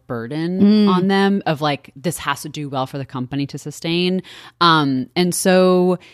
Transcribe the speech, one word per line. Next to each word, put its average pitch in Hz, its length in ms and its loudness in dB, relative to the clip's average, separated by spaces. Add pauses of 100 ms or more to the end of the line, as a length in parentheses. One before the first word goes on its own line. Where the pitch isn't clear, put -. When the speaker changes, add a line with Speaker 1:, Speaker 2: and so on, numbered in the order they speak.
Speaker 1:
burden 151 540 -6
Speaker 2:
Mm. 208 280 6
Speaker 1:
on 185 180 2
them 196 380 2
of, 151 160 -2
like, 147 340 -4
this 135 240 -6
has 139 220 -4
to 156 80 -12
do 147 180 -10
well 131 200 -6
for 147 100 -12
the 135 80 -8
company 135 420 -6
to 147 120 -14
sustain. 175 640 -4 (360)
Um, 143 560 2
and 175 200 0
so 185 640 2 (140)